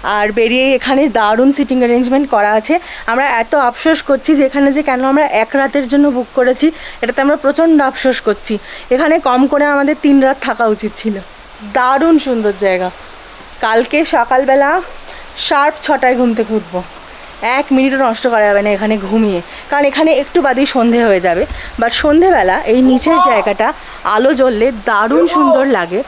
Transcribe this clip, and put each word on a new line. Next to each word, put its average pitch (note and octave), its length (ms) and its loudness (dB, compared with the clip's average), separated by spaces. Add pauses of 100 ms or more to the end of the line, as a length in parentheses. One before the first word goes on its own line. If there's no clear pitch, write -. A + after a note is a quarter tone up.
(160)
আর G#3 100 0 (120)
বেরিয়ে B3 280 2 (120)
এখানে C4+ 240 0 (160)
দারুণ A3 380 2
সিটিং C4 260 -2
অ্যারেঞ্জমেন্ট B3 520 0
করা G#3 240 2
আছে। C#4+ 160 -2 (360)
আমরা C4 160 0 (160)
এত A#3 100 -4 (160)
আফসোস D#4 300 0 (100)
করছি C#4 300 0
যে C#4+ 100 2
এখানে C#4 280 0
যে D4+ 120 -2
কেন B3+ 120 -2 (120)
আমরা D4 140 2 (160)
এক A3 80 -4 (100)
রাতের C4+ 320 -2
জন্য C#4+ 140 4 (100)
বুক B3 120 -4 (100)
করেছি, B3+ 280 2 (360)
এটাতে A#3+ 240 -4
আমরা D4 180 2
প্রচণ্ড D#4+ 320 2 (140)
আফসোস C4 360 -2
করছি। G#3 280 -4 (400)
এখানে D4+ 200 2 (140)
কম B3+ 120 2 (120)
করে C#4+ 120 2 (100)
আমাদের C#4+ 300 0
তিন C#4+ 120 4 (100)
রাত C#4 120 0 (100)
থাকা A#3 160 -2 (100)
উচিত G#3+ 260 -8
ছিল। G#3+ 140 -4 (600)
দারুণ C4+ 400 2 (100)
সুন্দর A3 280 -2 (100)
জায়গা। F#3 240 0 (760)
কালকে A#3 340 0 (180)
সকালবেলা C4+ 540 2 (760)
শার্প D4+ 280 0 (100)
ছটায় C4 360 0
ঘুম A#3+ 180 2
থেকে A3 200 -4
উঠবো, F3+ 240 -8 (760)
এক C#4+ 80 -4 (100)
মিনিটও C4 300 0
নষ্ট A3+ 260 -4
করা G#3+ 160 2
যাবে G3+ 180 2
না G#3 100 0
এখানে G#3+ 180 -2 (140)
ঘুমিয়ে, G#3 320 0 (300)
কারণ C#4+ 200 0
এখানে D#4 200 0 (120)
একটু E4+ 240 -2
বাদেই C4+ 280 2
সন্ধে A#3 340 2
হয়ে F#3+ 180 2
যাবে। F3 160 0 (380)
But A#3 120 0 (100)
সন্ধেবেলা D4+ 540 4 (160)
এই B3+ 80 4 (100)
নিচের D#4 280 2 (100)
জায়গাটা G#3+ 400 0 (460)
আলো B3+ 160 2 (100)
জ্বললে A#3+ 260 2 (220)
দারুণ A#3 360 2 (120)
সুন্দর C#4 280 2 (140)
লাগে। F3 300 -4